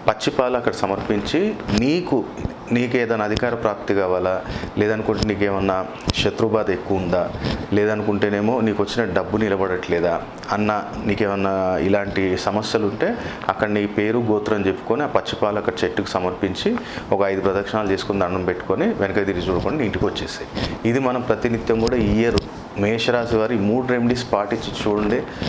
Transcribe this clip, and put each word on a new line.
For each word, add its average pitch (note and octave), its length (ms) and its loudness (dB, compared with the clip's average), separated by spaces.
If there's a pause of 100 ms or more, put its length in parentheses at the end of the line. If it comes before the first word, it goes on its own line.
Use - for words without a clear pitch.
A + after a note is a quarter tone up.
పచ్చి - 300 0
పాలు B2 220 2
అక్కడ G#2+ 220 0
సమర్పించి G2+ 580 0 (420)
నీకు, D3+ 340 0 (580)
నీకు A#2+ 260 0
ఏదైనా A2+ 280 0
అధికార A#2 240 0 (100)
ప్రాప్తి G#2 380 -2
కావాలా, F#2 340 0 (440)
లేదనుకుంటే G#2+ 520 0
నీకేమన్నా G2 460 0 (440)
శత్రుబాధ G#2+ 560 2
ఎక్కువ F#2+ 240 -2
ఉందా, F2+ 220 0 (540)
లేదనుకుంటేనేమో G#2 760 2 (140)
నీకు G#2 160 0
వచ్చిన A2 180 0 (160)
డబ్బు F#2 260 0
నిలబడట్లేదా F2+ 720 2 (420)
అన్న, G#2 160 2 (360)
నీకేమన్నా G2 460 0 (340)
ఇలాంటి G2 360 2 (220)
సమస్యలు G#2+ 460 0
ఉంటే E3 180 0 (420)
అక్కడ - 240 0
నీ G#2 80 4 (160)
పేరు G#2+ 200 2 (120)
గోత్రం G#2 380 2
చెప్పుకొని A2+ 380 0
ఆ - 100 -4
పచ్చి G#2 240 0
పాలు G#2 200 2
అక్కడ F#2 220 -2
చెట్టుకు G2 320 -2
సమర్పించి F#2 560 0 (420)
ఒక G2 80 2 (100)
ఐదు F#2+ 160 -2
ప్రదక్షిణాలు G2+ 460 0
చేసుకుని G2 320 0
దండం F2+ 240 -2
పెట్టుకొని F#2+ 380 0 (160)
వెనక G2 260 0
తిరిగి F2+ 200 -2
చూడకుండా F#2+ 400 0
ఇంటికి F#2 200 0
వచ్చేసాయి. - 400 -8 (420)
ఇది B2+ 180 2
మనం B2 220 0
ప్రతినిత్యం A2+ 540 0
కూడా A#2+ 220 2
ఈ - 20 2 (100)
ఇయర్ A#2 200 2 (440)
మేషరాశి A#2 560 2
వారు A2 180 2
ఈ - 100 2
మూడు B2 260 2
రెమెడీస్ A#2+ 380 2
పాటించి G#2 480 0
చూడండి. G#2 400 2 (300)